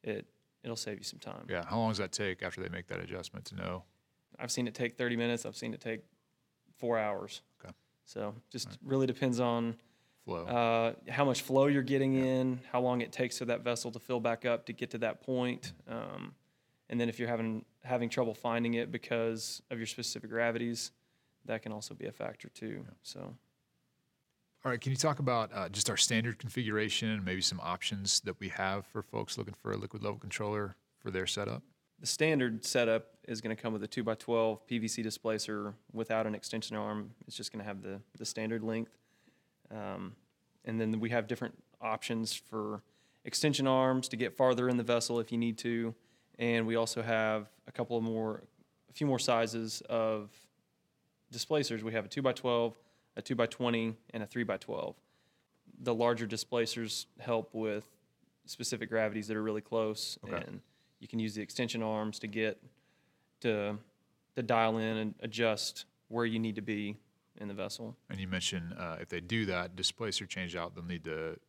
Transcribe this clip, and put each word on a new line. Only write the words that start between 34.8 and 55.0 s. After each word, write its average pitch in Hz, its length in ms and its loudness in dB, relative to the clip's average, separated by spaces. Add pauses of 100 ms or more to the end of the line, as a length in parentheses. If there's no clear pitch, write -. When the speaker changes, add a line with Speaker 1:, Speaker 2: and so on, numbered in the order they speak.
Speaker 1:
C 113 160 -2
displacer 107 720 -2 (200)
without 110 320 0
an 107 80 0
extension 110 420 -6
arm. 107 380 -4 (120)
It's - 100 -12
just - 160 -8
gonna 107 120 -8
have 101 160 -6
the, 98 220 -8 (160)
the 110 80 -6
standard 110 360 -2
length. 113 360 -4 (720)
Um, 98 440 -8 (520)
and 113 120 -2
then 110 220 2
we 113 80 0
have 113 180 2
different 117 300 -4 (240)
options 113 540 -2
for 107 480 -6 (420)
extension 139 420 2
arms 131 420 4
to - 80 -4
get 113 200 -2
farther 127 320 6
in 123 80 4
the 120 60 2
vessel 117 380 4
if 110 120 -2
you 117 60 2
need 117 200 2
to. 117 360 0 (440)
And 117 280 4
we 113 100 2
also 113 260 2
have 110 480 2 (180)
a - 40 -18
couple 120 240 -2
of 113 60 2
more, 110 400 -2 (460)
a - 40 -20
few 151 140 0
more 131 120 4
sizes 117 720 2
of 110 420 0 (1000)
displacers. 117 540 0
We 110 80 -2
have 107 140 0
a - 20 -14
two-by-twelve, 120 640 2 (420)
a - 60 -6
two-by-twenty, 117 720 2 (160)
and 110 120 -6
a 104 40 -6
three-by-twelve. - 680 -4 (840)